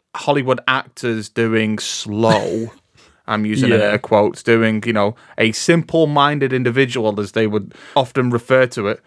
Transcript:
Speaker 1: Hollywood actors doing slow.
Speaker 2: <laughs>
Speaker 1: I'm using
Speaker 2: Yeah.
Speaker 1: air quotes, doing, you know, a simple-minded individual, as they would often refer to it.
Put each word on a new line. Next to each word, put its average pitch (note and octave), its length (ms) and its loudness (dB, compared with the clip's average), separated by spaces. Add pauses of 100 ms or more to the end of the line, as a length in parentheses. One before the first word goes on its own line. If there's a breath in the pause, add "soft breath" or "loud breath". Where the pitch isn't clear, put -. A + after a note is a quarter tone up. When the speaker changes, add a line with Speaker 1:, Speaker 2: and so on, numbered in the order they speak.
(160)
Speaker 1:
Hollywood C3 520 -2
actors A#2+ 640 -4
doing A2 480 0
slow. A2 1000 -2
Speaker 2:
<laughs> - 60 -20 (460 soft breath)
Speaker 1:
I'm G#2+ 180 -2
using A#2 240 0
Speaker 2:
Yeah. A#2 80 4
Speaker 1:
air G#2 220 2
quotes, G#2 440 0
doing, A2+ 420 2
you A#2 60 -2
know, G#2 240 0 (220 loud breath)
a A2+ 160 2
simple-minded D3 1000 0
individual, B2 720 0
as G2+ 100 -6
they A2 160 0
would G#2 260 -4 (220 loud breath)
often B2+ 340 0
refer B2+ 380 2
to A2+ 200 -4
it. A2 200 -4